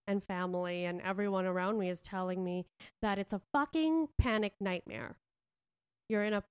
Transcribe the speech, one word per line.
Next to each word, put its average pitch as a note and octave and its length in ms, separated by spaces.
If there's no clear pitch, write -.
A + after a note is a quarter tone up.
and G3 140
family F3+ 640
and F3 180
everyone G3 440
around F#3 340
me F#3 100
is F3 120
telling F#3 420
me F3+ 220
that G3+ 160
it's G3 140
a G3+ 100
fucking D#4 560
panic G#3+ 400
nightmare. F3+ 560
You're G#3 160
in G#3+ 80
a G3+ 180